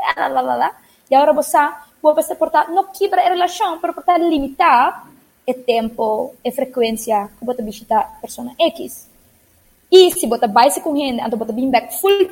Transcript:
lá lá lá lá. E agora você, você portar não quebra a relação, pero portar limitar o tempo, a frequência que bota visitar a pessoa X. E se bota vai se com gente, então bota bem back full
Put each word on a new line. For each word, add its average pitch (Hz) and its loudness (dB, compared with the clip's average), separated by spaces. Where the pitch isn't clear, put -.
lá - -2
lá 262 -2
lá 254 -2
lá. 311 -2
E 269 4
agora 302 6
você, 294 0
você 311 0
portar 311 0
não 381 0
quebra 392 -2
a 339 2
relação, 359 -2
pero 339 -6
portar 349 0
limitar 302 0
o 254 -2
tempo, 226 -4
a 247 -4
frequência 226 -2
que - -14
bota 247 -6
visitar 214 -4
a - -8
pessoa 240 -12
X. - -4
E 359 8
se - -4
bota 233 0
vai 233 4
se - -6
com 311 -4
gente, 277 -2
então 226 -6
bota 220 -6
bem 254 -2
back - -2
full 392 2